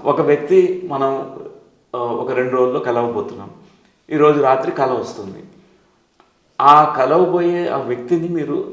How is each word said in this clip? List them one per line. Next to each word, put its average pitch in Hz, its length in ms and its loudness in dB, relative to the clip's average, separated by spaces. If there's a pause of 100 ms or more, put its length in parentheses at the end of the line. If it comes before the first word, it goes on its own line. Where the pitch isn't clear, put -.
ఒక 143 160 0
వ్యక్తి 180 720 2
మనం, 135 440 -4 (600)
ఆ, 123 40 -6
ఒక 120 320 -4
రెండు 127 240 -2
రోజుల్లో 127 240 2
కలవబోతున్నాం, 117 720 -4 (640)
ఈరోజు 147 300 4
రాత్రి 135 300 2
కల 131 200 -2
వస్తుంది. 101 520 -8 (1200)
ఆ 147 360 6
కలవబోయే 175 720 2
ఆ - 100 -4
వ్యక్తిని 123 500 -4
మీరు 147 460 -4